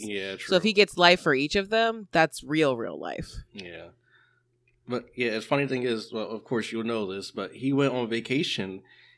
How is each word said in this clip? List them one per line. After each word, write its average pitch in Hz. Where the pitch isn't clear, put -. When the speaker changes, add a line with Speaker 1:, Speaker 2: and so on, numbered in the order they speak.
Speaker 1:
Yeah, 98
Speaker 2:
So -
if 175
Speaker 1:
true. 208
Speaker 2:
he -
gets 196
life 175
for 151
each 139
of 196
them, 226
that's 160
real, 139
real 90
life. -
Speaker 1:
Yeah. 85
But, 120
yeah, 120
the 110
funny 143
thing 127
is, 113
well, 107
of 107
course 110
you'll 113
know 110
this, 98
but 98
he 135
went 135
on 123
vacation 113